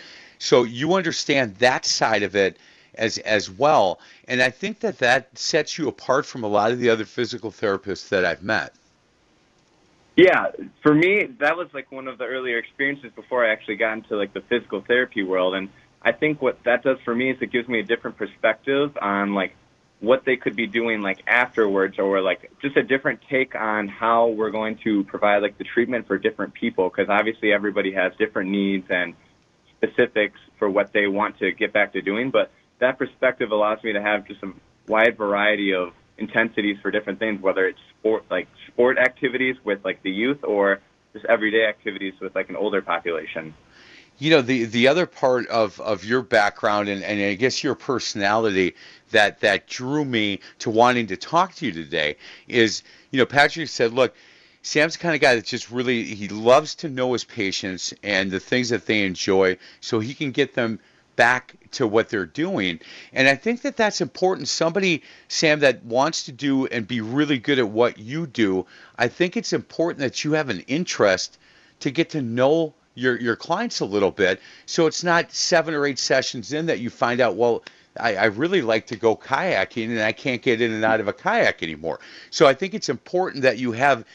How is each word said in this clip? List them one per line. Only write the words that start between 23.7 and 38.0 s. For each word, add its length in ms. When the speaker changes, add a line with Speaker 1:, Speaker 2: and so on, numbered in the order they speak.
Speaker 2:
how 400
we're 220
going 260
to 280
provide, 380
like, 160
the 60
treatment 420
for 100
different 380
people, 360
'cause 180
obviously 440
everybody 380
has 260
different 340
needs 400
and 240
specifics 600
for 120
what 220
they 160
want 320
to 100
get 220
back 200
to 100
doing. 280
But 220
that 200
perspective 520
allows 320
me 120
to 80
have 260
just 160
a 80
wide 300
variety 580
of 180
intensities 600
for 100
different 280
things, 220
whether 260
it's 140
sport, 320